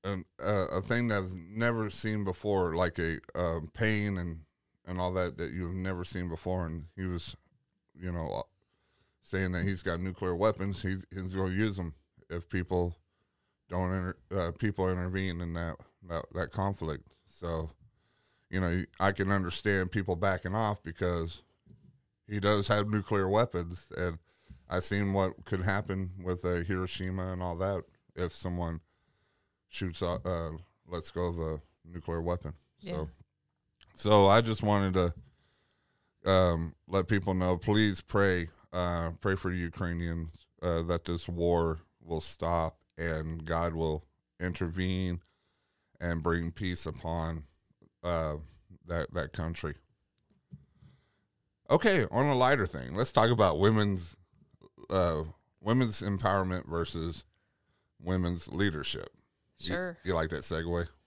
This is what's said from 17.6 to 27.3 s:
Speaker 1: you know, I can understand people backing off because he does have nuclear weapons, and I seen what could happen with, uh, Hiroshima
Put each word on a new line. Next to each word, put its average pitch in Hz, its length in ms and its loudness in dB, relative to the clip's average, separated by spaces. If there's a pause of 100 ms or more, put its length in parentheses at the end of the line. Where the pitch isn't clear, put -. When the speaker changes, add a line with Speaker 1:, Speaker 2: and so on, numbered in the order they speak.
Speaker 1:
you 95 100 0
know, 90 240 2 (160)
I 98 120 4
can 98 200 0
understand 92 580 0
people 92 260 0
backing 92 380 0
off 107 280 0
because 85 600 -2 (840)
he 104 140 -4
does 101 280 4
have 104 200 4
nuclear 101 400 2
weapons, 90 680 0
and 87 220 -2 (500)
I 90 120 0
seen 98 340 0
what 95 320 0
could 92 160 -2
happen 95 480 -2 (120)
with, 90 220 -4
uh, 87 120 0
Hiroshima 92 760 -4